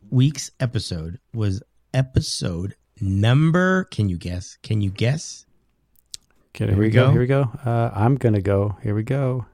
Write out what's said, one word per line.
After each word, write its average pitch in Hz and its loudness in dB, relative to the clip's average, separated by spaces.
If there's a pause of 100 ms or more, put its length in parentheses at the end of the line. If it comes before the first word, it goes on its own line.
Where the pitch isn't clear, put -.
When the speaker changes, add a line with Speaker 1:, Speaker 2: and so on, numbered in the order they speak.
Speaker 1:
week's 135 0
episode 90 -6 (140)
was 104 -2 (320)
episode 104 -4 (260)
number, 156 2
can 104 -2
you 87 -2
guess? 87 -10
Can 107 -2
you 98 -2
guess? 120 -4 (1080)
Speaker 2:
Okay, 113 -4
Speaker 1:
Here 104 0
Speaker 2:
here - 2
Speaker 1:
we 107 4
Speaker 2:
we 110 2
go. 117 6
Speaker 1:
go. 135 6
Speaker 2:
Here 123 4
we 123 0
go. 135 2 (240)
Uh, 117 0
I'm 110 2
gonna 107 2
go. 98 0
Here 104 -2
we 110 -2
go. 131 -4